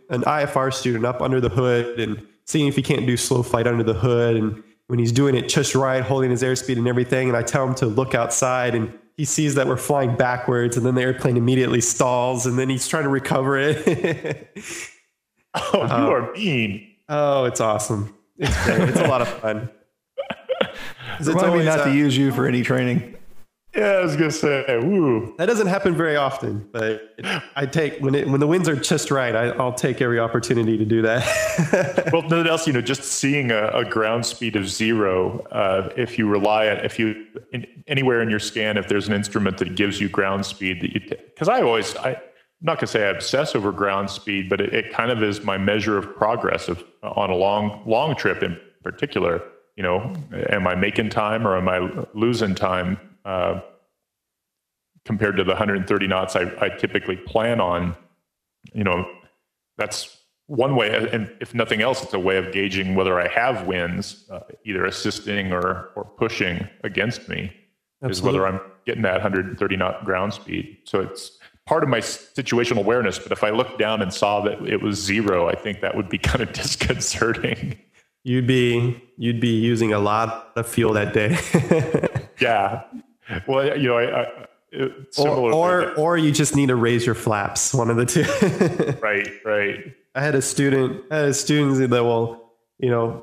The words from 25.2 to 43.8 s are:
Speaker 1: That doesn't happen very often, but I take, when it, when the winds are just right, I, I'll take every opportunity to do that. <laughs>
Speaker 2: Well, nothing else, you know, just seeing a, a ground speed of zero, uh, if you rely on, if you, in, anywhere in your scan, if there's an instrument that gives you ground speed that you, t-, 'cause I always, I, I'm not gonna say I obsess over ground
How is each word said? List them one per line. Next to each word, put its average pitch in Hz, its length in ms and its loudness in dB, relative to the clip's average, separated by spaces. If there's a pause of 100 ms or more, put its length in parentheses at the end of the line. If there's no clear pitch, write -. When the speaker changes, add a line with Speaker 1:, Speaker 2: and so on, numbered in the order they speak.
Speaker 1:
That 170 80 0
doesn't 214 220 2
happen 190 280 2
very 156 200 2
often, 131 560 -2
but 110 300 -2 (540)
I 139 100 -2
take, 147 340 -2
when 135 160 2
it, 143 120 0
when 139 120 2
the 147 80 4
winds 170 200 2
are 151 80 2
just - 360 -2
right, 123 240 0
I, 120 140 2
I'll 123 240 0
take 127 280 -2
every 120 180 2
opportunity 113 580 2
to 110 80 2
do 113 180 2
that. 113 200 2 (840)
<laughs> 156 60 0
Speaker 2:
Well, 165 120 2
nothing 165 240 2
else, 160 180 0
you 151 80 2
know, 123 80 2
just 131 220 -4
seeing 139 480 0
a, 107 160 2
a 120 180 0
ground 113 400 0
speed 113 300 -6
of 98 120 0
zero, 98 760 0 (100)
uh, 95 440 0
if 120 220 -4
you 110 100 2
rely 104 420 4
on, 101 80 0
if 110 200 -6
you, 110 300 -2 (240)
in, 123 160 -8 (200)
anywhere 127 340 2
in 110 80 0
your 107 100 0
scan, 107 380 -2
if 98 100 -2
there's 101 200 0
an 107 60 0
instrument 101 460 -2
that 92 160 -4
gives 101 260 -2
you 101 80 -2
ground 98 360 0
speed 92 360 -6
that - 120 -4
you, - 60 -2
t-, - 160 -8 (200)
'cause 165 140 -2
I 247 120 2
always, 113 360 0
I, 131 140 -4
I'm - 80 -8 (420)
not 160 180 -2
gonna 113 80 -2
say 107 180 0
I 98 40 2
obsess 131 460 -2
over 104 160 0
ground 98 380 -2